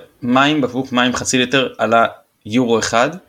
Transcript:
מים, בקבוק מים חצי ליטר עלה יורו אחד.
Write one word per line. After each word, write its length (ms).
מים, 400
בקבוק 300
מים 240
חצי 220
ליטר 400
עלה 280
יורו 340
אחד. 300